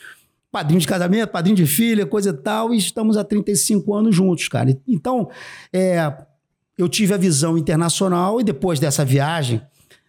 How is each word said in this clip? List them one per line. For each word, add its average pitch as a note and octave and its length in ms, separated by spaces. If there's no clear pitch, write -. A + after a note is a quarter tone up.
padrinho F3 300
de D3+ 80
casamento, G3 420
padrinho F#3 240
de F3+ 120
filha, A3 400
coisa G3+ 240
e - 20
tal, A3 420
e - 20
estamos A3 400
há G#3 60
trinta G#3 300
e F#3+ 40
cinco G#3 380
anos G#3+ 220
juntos, F3+ 320
cara. C3 360
Então, B3 440
é, F3 400
eu F3+ 120
tive G3+ 260
a - 20
visão E3 400
internacional F3 840
e A#3 40
depois F3 360
dessa D3 240
viagem, C3+ 560